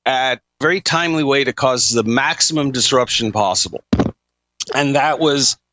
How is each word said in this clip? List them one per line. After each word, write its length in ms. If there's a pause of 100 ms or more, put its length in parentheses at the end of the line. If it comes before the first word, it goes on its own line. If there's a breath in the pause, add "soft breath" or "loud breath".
at 320
a 20 (220)
very 180
timely 440
way 200
to 80
cause 380
the 140
maximum 680
disruption 640
possible. 500 (920)
And 200
that 240
was 400 (140)